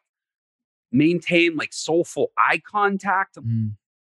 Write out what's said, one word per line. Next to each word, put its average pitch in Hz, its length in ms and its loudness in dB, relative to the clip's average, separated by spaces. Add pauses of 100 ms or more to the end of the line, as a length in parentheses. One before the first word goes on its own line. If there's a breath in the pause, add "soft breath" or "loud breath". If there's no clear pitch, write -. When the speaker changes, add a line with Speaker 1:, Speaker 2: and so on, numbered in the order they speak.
(920)
Speaker 1:
maintain, 170 640 2
like, 120 180 -6
soulful 160 640 -2
eye 139 260 2
contact. 196 760 -2
Speaker 2:
Mm. 113 380 -4 (380)